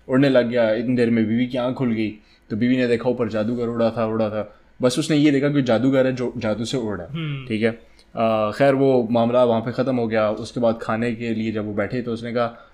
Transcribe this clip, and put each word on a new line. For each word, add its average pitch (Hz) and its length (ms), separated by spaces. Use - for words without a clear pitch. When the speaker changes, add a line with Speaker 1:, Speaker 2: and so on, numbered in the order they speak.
Speaker 1:
उड़ने 135 200
लग 123 200
गया। 117 240
इतनी 120 220
देर 120 140
में 113 180
बीवी 120 200
की 127 100
आँख 123 180
खुल 123 180
गई, 110 160
तो 110 80
बीवी 123 200
ने 127 100
देखा 120 220
ऊपर 117 200
जादूगर 113 380
उड़ा 117 220
था, 113 160
उड़ा 110 240
था। 104 300
बस 127 180
उसने 151 180
ये 147 140
देखा 139 180
कि 143 120
जादूगर 131 460
है 127 80
जो 127 220
जादू 110 280
से 135 120
उड़ 107 200
रहा 85 100
है, 135 60
Speaker 2:
हम्म। 147 340
Speaker 1:
ठीक 110 140
है। 113 300
अ, 110 360
खैर, 139 220
वो 135 380
मामला 120 320
वहाँ 113 180
पे 120 100
ख़त्म 127 240
हो 117 120
गया। 107 240
उसके 110 280
बाद 113 220
खाने 117 340
के 117 180
लिए 110 180
जब 107 140
वो 104 80
बैठे, 104 280
तो 117 120
उसने 113 200
कहा, 117 220